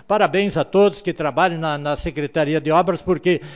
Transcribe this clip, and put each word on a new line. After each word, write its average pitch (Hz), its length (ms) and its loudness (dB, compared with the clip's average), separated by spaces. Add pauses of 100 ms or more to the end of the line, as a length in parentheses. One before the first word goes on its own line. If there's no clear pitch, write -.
parabéns 196 500 0
a 151 60 0
todos 202 380 2
que 175 120 -4
trabalham 160 460 0
na, 156 180 -4
na 147 180 -4
Secretaria 151 640 -2
de 147 120 -2
Obras, 170 300 2
porque 180 400 0 (140)